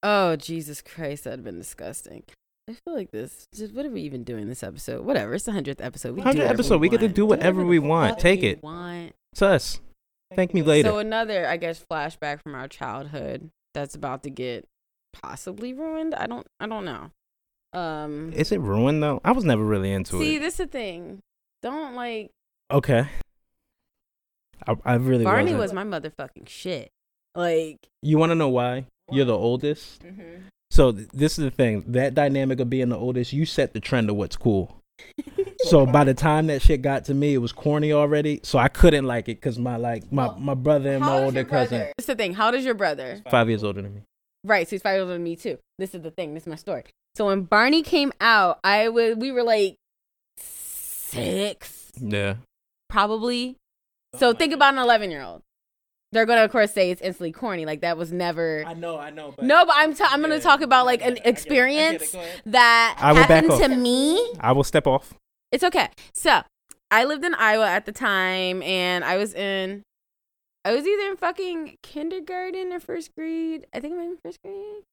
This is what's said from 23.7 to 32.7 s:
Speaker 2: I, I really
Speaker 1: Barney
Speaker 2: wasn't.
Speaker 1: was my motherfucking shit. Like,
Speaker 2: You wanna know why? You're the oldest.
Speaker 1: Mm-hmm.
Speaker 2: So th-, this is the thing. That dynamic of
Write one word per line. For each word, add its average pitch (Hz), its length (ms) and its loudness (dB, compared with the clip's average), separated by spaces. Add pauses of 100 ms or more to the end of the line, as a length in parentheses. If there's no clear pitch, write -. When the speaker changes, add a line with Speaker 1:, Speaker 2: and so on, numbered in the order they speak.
Speaker 2:
I, 120 80 0 (100)
I 123 100 2
really 127 300 2
Speaker 1:
Barney 277 300 2
Speaker 2:
wasn't. 254 40 0
Speaker 1:
was 196 140 -2
my 190 100 -6
motherfucking 156 640 -10
shit. 147 420 -10 (460)
Like, 165 420 -2 (260)
Speaker 2:
You 151 160 4
wanna 165 160 2
know 156 140 0
why? 127 360 -2 (260)
You're 135 140 2
the 117 120 2
oldest. 127 640 -4
Speaker 1:
Mm-hmm. 180 460 -20 (240)
Speaker 2:
So 131 200 10
th-, 107 220 -8
this 143 240 0
is 160 80 -2
the 131 60 -2
thing. 113 380 0
That 127 260 0
dynamic 135 440 0
of 120 120 -2